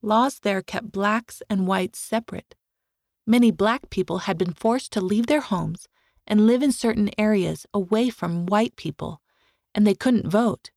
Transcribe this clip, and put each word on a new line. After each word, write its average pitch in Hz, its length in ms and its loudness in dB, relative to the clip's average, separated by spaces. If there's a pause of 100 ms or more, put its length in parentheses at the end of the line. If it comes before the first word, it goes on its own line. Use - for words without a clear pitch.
Laws 226 380 0
there 196 220 -2
kept - 300 -10
Blacks 208 580 -4
and 190 180 0
Whites 185 320 -2
separate. - 560 -8 (680)
Many 233 260 6
Black 208 380 -2
people 185 300 -4
had 180 180 -4
been 175 160 -2
forced 233 380 -2
to 214 100 -2
leave 208 260 0
their 294 140 2
homes 170 460 -6 (400)
and 208 180 4
live 240 160 4
in 285 100 2
certain 220 460 0
areas 196 560 0
away 214 360 0
from 175 360 -4
white 208 300 0
people, - 460 -10 (520)
and 208 140 4
they 196 80 4
couldn't 247 340 0
vote. 208 480 0